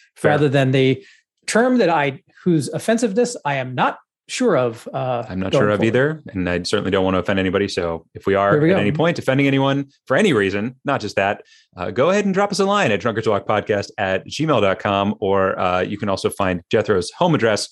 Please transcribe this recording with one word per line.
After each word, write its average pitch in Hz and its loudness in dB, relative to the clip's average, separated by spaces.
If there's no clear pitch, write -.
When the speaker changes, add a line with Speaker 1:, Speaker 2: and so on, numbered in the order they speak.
Speaker 1:
Fair. - 0
Speaker 2:
rather 147 2
than 135 2
the 131 2
term 247 2
that 185 4
I, 143 -2
whose 160 2
offensiveness 233 -2
I 143 -2
am 127 -6
not 233 -2
sure 220 0
of. 120 -2
Uh, 127 -4
Speaker 1:
I'm 92 -6
not 95 -2
Speaker 2:
going 135 4
Speaker 1:
sure 104 4
of 104 2
Speaker 2:
forward. 110 2
Speaker 1:
either, 139 0
and 90 -2
I 87 0
certainly 98 -2
don't 95 2
want 95 2
to 92 2
offend 98 0
anybody. 98 0
So 85 -4
if - -8
we 98 2
are 101 2
Speaker 2:
There 147 2
we 160 2
Speaker 1:
at - 4
Speaker 2:
go. - 0
Speaker 1:
any 101 0
point 165 0
offending 139 0
anyone 139 0
for 131 0
any 165 2
reason, 101 0
not 139 -2
just 104 -8
that, 101 0
uh, 92 -6
go 131 2
ahead 202 0
and 190 0
drop 202 0
us 185 -4
a 196 2
line 196 0
at 101 0
drunkard's 113 -2
walk 101 0
podcast 104 -2
at 95 -2
gmail 139 0
dot 95 0
com, 101 0
or, 98 0
uh, 92 0
you 101 -4
can 104 -6
also 98 -2
find 92 -2
Jethro's 101 0
home 175 2
address, 110 0